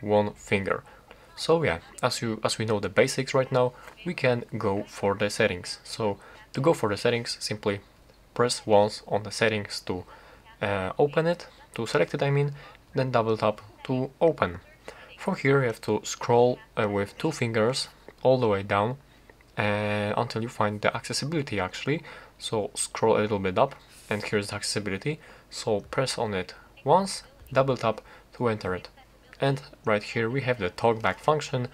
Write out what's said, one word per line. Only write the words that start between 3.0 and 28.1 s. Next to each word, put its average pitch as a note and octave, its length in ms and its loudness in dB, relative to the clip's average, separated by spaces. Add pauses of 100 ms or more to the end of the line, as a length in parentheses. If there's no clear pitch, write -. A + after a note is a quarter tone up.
right C3 180 2
now, B2+ 220 2 (320)
we F3 80 -4
can B2 300 2 (140)
go G#2 260 0
for - 320 -2
the G#2 140 0
settings. F#2+ 540 -2
So G#2 340 -4 (360)
to C3 80 -2
go D#3+ 120 6
for A#2 160 -2
the G2+ 80 -2
settings, A#2 420 0
simply G#2 400 -2 (540)
press A#2+ 320 0
once G#2+ 420 4
on G#2 140 0
the G#2 80 -10
settings G#2+ 520 0
to, F2+ 220 -6 (560)
uh, G2+ 380 -2
open D3+ 300 2
it, E3+ 180 -2 (300)
to A#2 100 -4
select E3 300 0
it, C#3+ 80 -2
I C#3+ 80 2
mean, C#3+ 220 2 (420)
then C3 160 0
double A2+ 260 2
tap G#2+ 240 0 (220)
to C3 260 -2 (100)
open. G#2+ 400 2 (600)
From - 160 -4
here C#3 260 2
you B2+ 60 2
have A2 140 -4
to - 220 0
scroll, B2 540 2 (180)
uh, G#2+ 140 0
with G2+ 300 -2
two D#3+ 120 0
fingers A2+ 580 0 (340)
all B2+ 160 6
the A#2+ 80 2
way G2 160 2
down, G#2 340 0 (580)
uh, G#2 640 0
until A#2 240 -2
you A#2 80 -6
find G#2+ 320 -2
the - 140 2
accessibility C3+ 640 -4
actually. C3+ 420 -4 (380)
So G#2+ 340 -4
scroll - 440 2
a G#2+ 40 2
little G#2+ 160 0
bit F#2+ 220 0
up, C3+ 160 2 (340)
and G#2 140 -4
here's G2+ 240 -2
the - 80 -8
accessibility. G#2 640 -4 (320)
So G#2 300 -2
press - 360 -4
on A2 160 -2
it F#2 220 -6 (280)
once, F#3+ 380 2 (300)
double C3 260 2
tap A2 240 -2 (360)